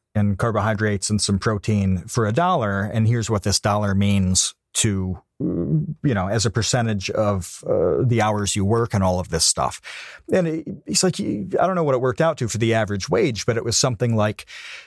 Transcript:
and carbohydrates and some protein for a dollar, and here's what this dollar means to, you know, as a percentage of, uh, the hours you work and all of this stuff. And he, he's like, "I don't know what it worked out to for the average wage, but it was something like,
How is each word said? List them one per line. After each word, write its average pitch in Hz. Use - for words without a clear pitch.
and 104
carbohydrates 107
and 104
some 101
protein 98
for 113
a 104
dollar, 120
and 110
here's 113
what 104
this 98
dollar 104
means 98
to, 95
you 147
know, 95
as 107
a 113
percentage 110
of, 101
uh, 90
the 120
hours 104
you 101
work 117
and 98
all 92
of 87
this 82
stuff. -
And 180
he, 160
he's -
like, 185
"I 208
don't 190
know 170
what 139
it 123
worked 127
out 160
to 120
for -
the 113
average 101
wage, 165
but 117
it 104
was 113
something 120
like, 107